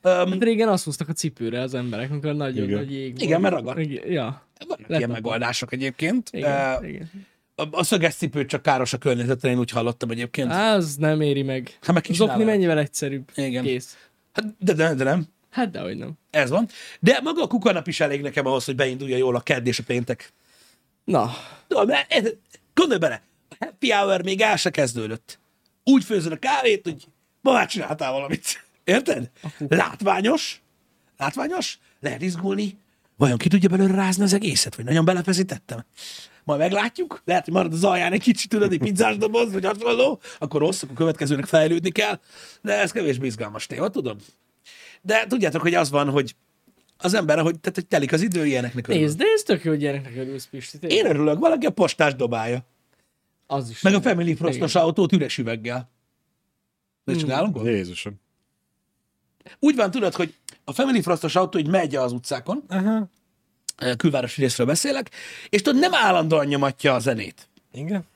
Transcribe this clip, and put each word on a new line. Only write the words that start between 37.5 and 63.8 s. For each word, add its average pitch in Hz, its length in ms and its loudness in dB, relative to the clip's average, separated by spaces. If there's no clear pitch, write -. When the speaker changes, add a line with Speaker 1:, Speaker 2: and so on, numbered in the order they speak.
Speaker 1:
marad 175 180 2
az 165 120 0
alján 175 280 2
egy 190 100 0
kicsit, - 280 2
tudod, 202 220 2
egy 165 60 0
pizzás 208 380 2
doboz, 220 360 0
vagy 190 120 -4
hasonló. 233 560 0
Akkor 147 220 -2
rossz, 180 220 0
akkor 135 140 -12
következőnek 147 480 0
fejlődni 165 460 2
kell. 208 300 -2
De 208 180 -4
ez 185 120 0
kevésbé 139 340 -2
izgalmas 107 400 -8
téma, 143 220 -4
tudom. 123 280 -6
De 214 260 2
tudjátok, 175 320 0
hogy 170 140 2
az 165 160 2
van, 143 200 2
hogy 135 240 0
az 185 160 0
ember, 160 240 2
ahogy, 165 220 0
tehát, - 160 -4
hogy 175 100 -6
telik 139 260 0
az 160 100 2
idő, 175 240 0
ilyeneknek 123 420 -2
örülök. 160 180 2
Speaker 2:
Nézd, 151 120 -2
de 277 60 0
ez 427 80 0
tök 175 220 0
jó, 160 60 0
hogy 151 100 0
ilyeneknek 139 360 -4
örülsz, 131 340 -10
Pisti, 139 280 -14
tényleg. 165 200 0
Speaker 1:
Én 302 80 2
örülök, 151 320 2
valaki 320 280 2
a - 40 2
postás 156 440 2
dobálja. 120 520 -4
Speaker 2:
Az 135 240 -6
is 110 120 -16
Speaker 1:
Meg 190 100 6
a 202 40 4
Speaker 2:
jó. 190 60 2
Speaker 1:
Family 170 320 0
Frostos 156 400 -2
Speaker 2:
Igen. 175 100 4
Speaker 1:
autót 165 280 2
üres 147 260 0
üveggel. 117 520 -6
Mit - 120 -2
Speaker 2:
Hmm. 160 80 0
Speaker 1:
csinálunk 147 320 0
ott? 110 80 -4
Speaker 3:
Jézusom. 101 500 -2
Speaker 1:
Úgy 294 180 4
van, 202 140 2
tudod, 190 240 0
hogy 165 200 -2
a - 80 -12
Family 254 300 2
Frostos 170 340 0
autó 185 220 2
így 151 100 0
megy 165 280 2
az 127 160 0
utcákon, 139 560 -6
Speaker 3:
Aha. 202 400 0
Speaker 1:
ö, 127 180 -2